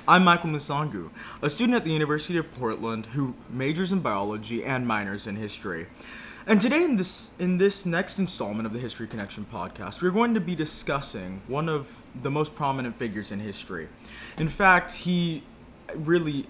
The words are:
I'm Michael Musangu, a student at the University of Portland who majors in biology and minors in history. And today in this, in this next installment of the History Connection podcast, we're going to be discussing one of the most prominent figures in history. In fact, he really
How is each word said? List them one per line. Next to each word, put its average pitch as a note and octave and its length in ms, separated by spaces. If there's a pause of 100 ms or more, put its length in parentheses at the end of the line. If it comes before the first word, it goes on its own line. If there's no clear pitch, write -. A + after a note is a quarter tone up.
I'm F3+ 160
Michael E3+ 280
Musangu, C#3+ 580 (320)
a D3 80
student A#3 260
at - 80
the E3 80
University D3+ 460
of D#3 160
Portland A2+ 540
who B2+ 280 (140)
majors D#3 420
in G3 80
biology G#2+ 640
and B2+ 240
minors G#2 400
in G2+ 80
history. G2+ 520 (600)
And G3+ 140
today D4 240
in C#4+ 100
this, - 440
in F3+ 180
this G3 280
next F3+ 340
installment A2+ 460
of G#2+ 60
the A#2 80
History A#2 280
Connection G#2 440
podcast, F#2+ 500
we're F3+ 100
going A#3 220
to A3 60
be F3 160
discussing C#3 920
one C#3+ 200
of D3 340 (220)
the C#3 80
most D3+ 240
prominent C3+ 400
figures G#2 380
in G2+ 80
history. F#2+ 480 (480)
In D#3 100
fact, F3+ 460
he F3 500 (520)
really D#3 540